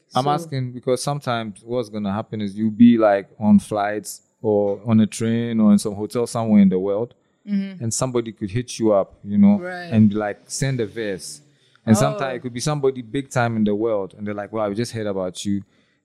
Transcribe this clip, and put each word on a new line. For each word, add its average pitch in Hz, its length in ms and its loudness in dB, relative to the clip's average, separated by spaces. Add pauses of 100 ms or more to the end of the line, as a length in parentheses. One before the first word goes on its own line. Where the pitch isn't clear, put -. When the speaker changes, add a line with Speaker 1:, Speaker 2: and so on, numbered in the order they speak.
(140)
Speaker 1:
I'm 127 100 -2
Speaker 2:
So 147 60 -2
Speaker 1:
asking 147 420 -6
because 123 300 -4
sometimes 117 640 -6
what's 117 240 -6
gonna 104 240 -6
happen 110 280 -6
is 101 180 -6
you'll 110 140 0
be, 120 260 6
like, 101 400 2
on 104 220 6
flights 104 600 -4 (200)
or 101 420 0
on 113 160 4
a 107 60 4
train 113 540 -2
or 107 120 6
in 101 60 6
some 104 160 -4
hotel 107 320 -4
somewhere 113 340 2
in 98 80 8
the 92 100 2
world, 101 360 -2 (340)
Speaker 2:
Mm-hmm. 196 340 -6
Speaker 1:
and 113 120 -6
somebody 120 380 -4
could 101 180 -8
hit 123 280 -8
you 110 140 2
up, 98 320 0
you 101 140 -2
know, 202 200 6
Speaker 2:
Right. 180 360 -12
Speaker 1:
and, 110 180 6
like, 104 340 -4
send 135 340 -4
a 110 60 -2
verse. 101 540 -10 (460)
And 110 100 6
sometimes 135 360 -2
Speaker 2:
Oh. 123 40 -8
Speaker 1:
it 113 60 -12
could 123 100 -10
be 120 80 -8
somebody 135 420 -2
big 135 280 -8
time 117 260 0
in 110 80 2
the 104 100 2
world, 104 420 -2
and 104 100 -12
they're 104 80 -6
like, 101 180 -10
"Wow, 107 160 -2
we 101 60 -4
just 117 180 -4
heard 110 140 -6
about 95 400 -6
you. 101 160 -2 (420)